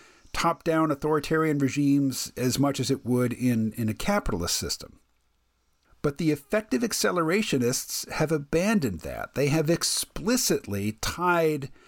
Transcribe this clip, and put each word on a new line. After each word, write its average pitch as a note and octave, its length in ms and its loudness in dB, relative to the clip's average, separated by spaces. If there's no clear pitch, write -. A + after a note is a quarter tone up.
top-down D#3+ 560 0
authoritarian D3+ 680 0
regimes C#3 800 2
as B2 200 0
much C#3 220 2
as A#2+ 100 -2
it C3+ 140 0
would B2 300 2
in, A2+ 420 0
in A2+ 140 0
a G#2+ 40 -4
capitalist D3 640 -2
system. - 420 -8
But C#3+ 160 -2
the D#3+ 140 2
effective A3 500 -2
accelerationists F3+ 1300 0
have D#3 220 0
abandoned D#3+ 680 0
that. A#1 340 -10
They C#3 140 0
have D3+ 200 2
explicitly D3 1200 -2
tied D#3+ 680 0